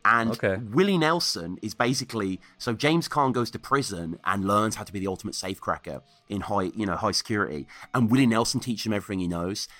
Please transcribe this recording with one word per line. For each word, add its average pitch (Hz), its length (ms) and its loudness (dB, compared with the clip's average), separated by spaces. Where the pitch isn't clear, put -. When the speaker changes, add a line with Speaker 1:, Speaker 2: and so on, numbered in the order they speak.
Speaker 1:
And 113 220 4
Speaker 2:
Okay. 107 240 0
Speaker 1:
Willie 147 420 2
Nelson 156 640 0
is 107 140 -6
basically, 117 640 -2
so - 140 -4
James 151 380 2
Caan 135 240 2
goes 120 180 -2
to 110 80 -10
prison 87 640 -2
and 95 240 0
learns 104 280 2
how 107 100 -10
to - 80 -12
be 98 60 -6
the 95 80 -2
ultimate 95 280 -6
safecracker 87 680 -6
in 98 120 -4
high, 95 320 0
you 110 120 -2
know, 90 100 0
high 98 160 0
security. 90 560 -2
And 120 160 4
Willie 131 160 6
Nelson 117 360 2
teaches 117 240 -6
him 110 80 0
everything 98 260 -4
he 90 80 0
knows. 87 400 -4